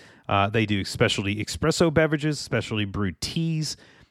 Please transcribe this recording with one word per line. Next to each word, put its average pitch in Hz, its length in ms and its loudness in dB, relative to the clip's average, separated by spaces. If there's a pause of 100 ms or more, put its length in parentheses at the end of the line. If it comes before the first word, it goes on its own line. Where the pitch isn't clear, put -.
(300)
Uh, 101 180 4
they 107 180 2
do 101 200 0
specialty 107 580 0
espresso 160 500 2
beverages, 151 460 2
specially 110 460 -2
brewed 98 340 -4
teas, 160 560 -2 (360)